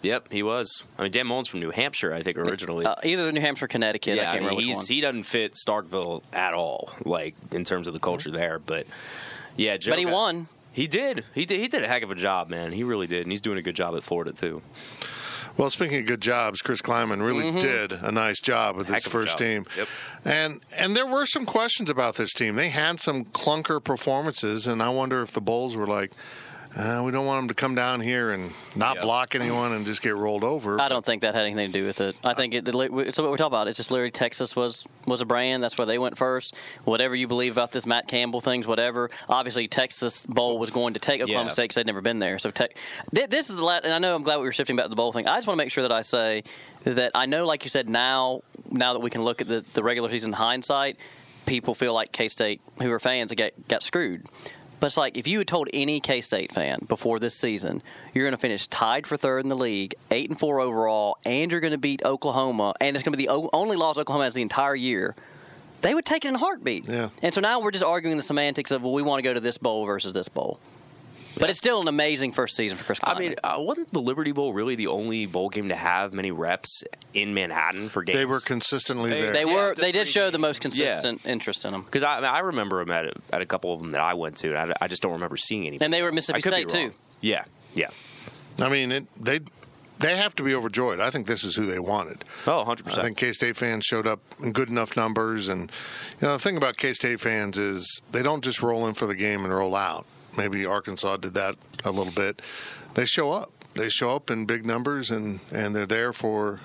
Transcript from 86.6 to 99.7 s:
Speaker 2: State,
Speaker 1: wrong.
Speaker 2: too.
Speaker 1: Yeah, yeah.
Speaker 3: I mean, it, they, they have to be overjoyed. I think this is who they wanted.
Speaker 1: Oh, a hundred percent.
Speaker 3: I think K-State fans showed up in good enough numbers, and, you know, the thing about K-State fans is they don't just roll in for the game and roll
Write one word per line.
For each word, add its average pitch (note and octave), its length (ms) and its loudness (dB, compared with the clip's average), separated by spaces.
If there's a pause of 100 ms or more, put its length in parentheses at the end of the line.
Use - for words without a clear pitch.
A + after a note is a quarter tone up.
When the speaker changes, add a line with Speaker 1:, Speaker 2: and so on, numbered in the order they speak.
Speaker 2:
State, F3 140 0
Speaker 1:
wrong. A2 80 -4
Speaker 2:
too. - 40 -20 (240)
Speaker 1:
Yeah, G#2 240 0 (300)
yeah. E2+ 140 -2 (720)
Speaker 3:
I B2+ 80 2
mean, C3 240 2
it, C#3 140 -2 (140)
they, C3 200 2 (580)
they D#3+ 180 2
have G3+ 200 2
to C#3+ 80 -2
be C3+ 100 4
overjoyed. A2+ 460 2
I A#2+ 100 4
think B2+ 160 -4
this A2 160 0
is F#2+ 140 0
who A2 100 2
they F#2 140 0
wanted. F#2 420 -2 (240)
Speaker 1:
Oh, D3+ 140 4
a A2 40 0
hundred A#2 200 -4
percent. A2 160 -2
Speaker 3:
I F#2 60 2
think G#2+ 120 -2
K-State A#2+ 380 0
fans A2+ 280 0
showed A2 220 0
up A2 140 0 (200)
in B2 120 -2
good B2 160 0
enough A#2 280 0
numbers, A2 520 0
and, F#2 140 -2 (580)
you C#3+ 80 2
know, C#3+ 60 4
the C#3 40 -2
thing G3 180 0
about C3+ 200 2
K-State A#2+ 440 0
fans G#2+ 380 0
is G2 440 0 (100)
they B2 100 2
don't C#3+ 220 0
just B2 180 0
roll A#2 240 2
in A2 80 -2
for A2+ 140 -2
the G2 80 -2
game G2+ 280 0
and F#2 80 0
roll F#2+ 220 2